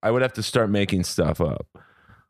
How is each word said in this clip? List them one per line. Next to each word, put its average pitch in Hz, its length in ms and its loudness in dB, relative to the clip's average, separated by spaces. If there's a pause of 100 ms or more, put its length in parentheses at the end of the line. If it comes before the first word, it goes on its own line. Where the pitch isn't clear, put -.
I 110 80 2
would 123 100 2
have 127 120 0
to 110 100 -6
start 113 260 0
making 101 360 0
stuff 80 340 0
up. - 280 -2 (640)